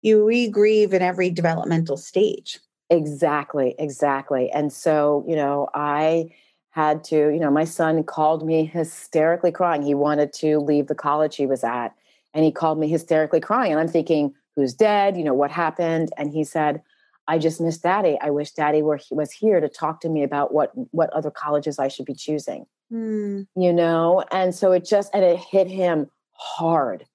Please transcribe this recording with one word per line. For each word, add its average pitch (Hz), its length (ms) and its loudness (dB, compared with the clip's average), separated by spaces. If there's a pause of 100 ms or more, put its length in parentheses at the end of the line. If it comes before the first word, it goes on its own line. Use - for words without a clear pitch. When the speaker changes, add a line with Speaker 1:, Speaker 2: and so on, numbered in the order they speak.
Speaker 1:
you 214 240 4
re-grieve 214 680 4
in 180 80 4
every 180 260 0
developmental 165 680 -2
stage. - 600 -2 (300)
Speaker 2:
Exactly, 147 880 0
exactly. 139 720 -2
And 147 220 -2
so, 147 560 0
you 165 80 0
know, 143 380 -2
I 156 560 0 (400)
had 156 340 0
to, 147 240 2
you 151 100 0
know, 156 120 0
my 151 140 2
son 160 400 0
called 160 420 0
me 160 180 2
hysterically 165 880 0
crying. 165 300 0
He 143 120 0
wanted 147 400 0
to 151 240 0
leave 147 280 0
the 151 80 -4
college 151 420 -2
he 143 100 -2
was 131 160 -2
at, 120 320 -4 (380)
and 156 120 2
he 156 60 4
called 156 280 -2
me 156 100 -2
hysterically 160 520 0
crying. 220 320 -2
And 151 80 0
I'm 165 80 -2
thinking, 160 440 0 (240)
"Who's 131 180 0
dead? 202 420 2
You 170 80 -4
know, 147 100 0
what 143 160 0
happened?" 165 680 -2
And 147 120 -4
he 156 140 -2
said, 151 380 -2 (460)
"I 160 100 0
just 160 220 0
miss 165 180 -2
Daddy. 180 420 0
I 151 100 -4
wish 147 200 -2
Daddy 151 320 0
were, 151 180 0 (100)
was 151 220 -4
here 208 280 2
to 147 80 -2
talk 160 320 -6
to 170 80 -6
me 156 140 0
about 143 300 -2
what, 147 200 0 (200)
what 160 180 0
other 151 200 -4
colleges 147 480 -4
I 135 100 -2
should 135 180 -10
be 139 80 -8
choosing." - 520 -8 (240)
Speaker 1:
Hmm. 214 520 -6 (140)
Speaker 2:
You 180 160 4
know? 170 580 4
And 185 240 0
so 185 180 4
it 180 120 2
just, 202 300 0
and 196 100 4
it 175 140 4
hit 190 300 2
him 175 420 0 (220)
hard. 151 840 -2